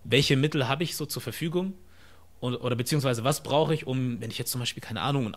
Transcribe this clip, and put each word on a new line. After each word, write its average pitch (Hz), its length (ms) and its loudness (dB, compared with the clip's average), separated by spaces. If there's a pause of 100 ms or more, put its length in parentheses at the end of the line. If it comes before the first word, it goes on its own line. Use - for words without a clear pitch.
welche 135 340 4
Mittel 139 320 2
hab 139 120 0
ich - 160 -2
so 147 100 -6
zur - 160 -6
Verfügung 180 520 -2 (680)
und, 123 160 0
oder 123 180 -2
beziehungsweise 123 480 0
was 143 200 2
brauche 147 300 2
ich, 151 140 -2
um, 127 340 -2
wenn 113 100 -6
ich - 80 -8
jetzt 120 120 -4
zum 127 100 -4
Beispiel, - 220 -6
keine 107 180 -6
Ahnung, 131 260 2
ein - 100 -6